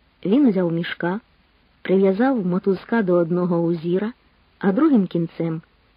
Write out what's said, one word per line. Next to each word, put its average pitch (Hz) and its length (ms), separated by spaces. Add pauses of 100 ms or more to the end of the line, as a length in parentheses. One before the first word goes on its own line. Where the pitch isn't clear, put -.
(260)
Він 254 200
узяв 185 260
мішка, 175 480 (640)
прив'язав 196 640
мотузка 190 560
до 180 120
одного 175 460
узіра, 175 540 (460)
а 196 120
другим 240 360
кінцем 165 540 (360)